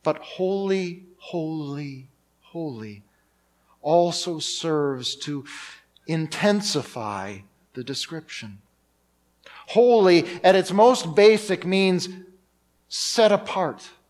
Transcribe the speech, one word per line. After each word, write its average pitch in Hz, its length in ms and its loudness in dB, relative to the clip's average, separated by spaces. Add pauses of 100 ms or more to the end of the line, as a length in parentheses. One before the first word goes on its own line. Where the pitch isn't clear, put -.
But 156 160 -2
"holy, 190 840 -6 (120)
holy, 147 880 -10 (340)
holy" 110 640 -14 (760)
also 175 580 0
serves 143 760 -4
to 143 280 -10 (640)
intensify 147 1300 -4 (340)
the 127 100 -14
description. 127 760 -12 (1080)
Holy, 208 580 6 (180)
at 185 120 8
its 180 160 0
most 202 440 4
basic, 202 500 4
means 190 440 0 (800)
set - 420 2
apart 190 580 -4 (200)